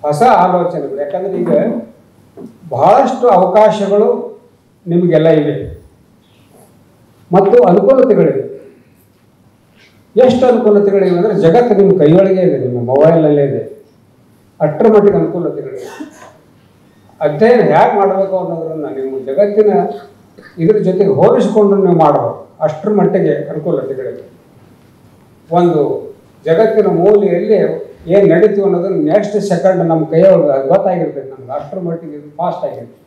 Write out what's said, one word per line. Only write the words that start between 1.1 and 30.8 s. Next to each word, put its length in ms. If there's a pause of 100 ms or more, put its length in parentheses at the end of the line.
ಈಗ 120 (1200)
ಬಹಳಷ್ಟು 580
ಅವಕಾಶಗಳು 1120 (480)
ನಿಮಗೆಲ್ಲ 400
ಇವೆ 560 (1500)
ಮತ್ತು 320
ಅನುಕೂಲತೆಗಳಿವೆ. 920 (1700)
ಎಷ್ಟು 200
ಅನುಕೂಲತೆಗಳಿವೆ 720
ಅಂದ್ರೆ 180
ಜಗತ್ತು 400
ನಿಮ್ಮ 220
ಕೈಯೊಳಗೆ 440
ಇದೆ, 160
ನಿಮ್ಮ 280
ಮೊಬೈಲ್ನಲ್ಲೇ 580
ಇದೆ. 420 (760)
ಅಷ್ಟರ 260
ಮಟ್ಟಿಗೆ 300
ಅನುಕೂಲತೆಗಳಿವೆ. 960 (1080)
ಅಧ್ಯಯನ 400
ಹ್ಯಾಗ್ 340
ಮಾಡ್ಬೇಕು 440
ಅನ್ನೋದ್ರನ್ನ 460
ನೀವು 340
ಜಗತ್ತಿನ 540 (840)
ಇದ್ರ 200
ಜೊತೆಗೆ 320
ಹೋಲಿಸಿಕೊಂಡು 680
ನೀವು 220
ಮಾಡ್ಬೋದು. 500 (140)
ಅಷ್ಟರ 280
ಮಟ್ಟಿಗೆ 600
ಅನುಕೂಲತೆಗಳಿವೆ. 800 (1200)
ಒಂದು 640 (320)
ಜಗತ್ತಿನ 420
ಮೂಲೆಯಲ್ಲಿ 960 (240)
ಏನ್ 220
ನಡೀತು 340
ಅನ್ನೋದನ್ನ 480
next 300
second 440
ನಮ್ಮ 200
ಕೈಯೊಳಗೆ 640
ಗೊತ್ತಾಗಿರ್ತೈತೆ 640